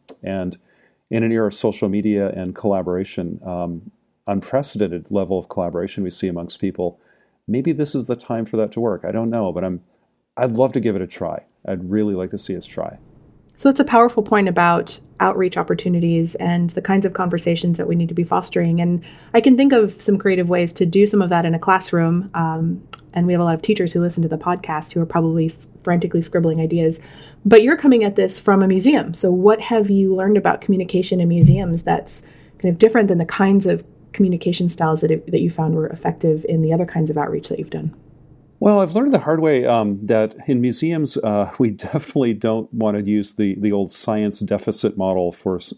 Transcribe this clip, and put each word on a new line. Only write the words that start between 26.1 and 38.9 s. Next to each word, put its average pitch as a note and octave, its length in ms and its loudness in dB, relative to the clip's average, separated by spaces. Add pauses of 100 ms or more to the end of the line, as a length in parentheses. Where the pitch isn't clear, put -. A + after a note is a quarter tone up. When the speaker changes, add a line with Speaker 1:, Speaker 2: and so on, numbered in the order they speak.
Speaker 2:
scribbling E3 380 0
ideas. E3 400 0 (440)
But G#3+ 180 8
you're C4+ 140 4
coming B3+ 260 6
at G3+ 140 0
this F#3+ 220 2
from G3 240 4
a F#3+ 60 4
museum. F#3 460 2
So F#3 160 0
what G3+ 300 4
have G#3+ 300 0
you G3 240 4
learned G3 240 2
about F#3+ 220 0
communication F#3 600 0
in E3+ 80 2
museums E3+ 560 4
that's - 380 -4 (360)
kind F3+ 140 0
of E3 60 -2
different A3 300 6
than F3+ 100 2
the E3 80 0
kinds G3 400 2
of E3+ 180 0 (280)
communication F3+ 560 0
styles D#3 320 0
that, D#3+ 260 0
that - 140 0
you E3+ 100 0
found D#3+ 240 -2
were D#3+ 140 0
effective E3 600 -2
in D#3+ 140 0
the D#3 100 2
other E3+ 140 0
kinds E3 240 -2
of D#3+ 60 -6
outreach - 320 -4
that - 100 -6
you've - 120 -10
done? D#3 240 -8 (680)
Speaker 1:
Well, G#3 160 6
I've E3+ 160 0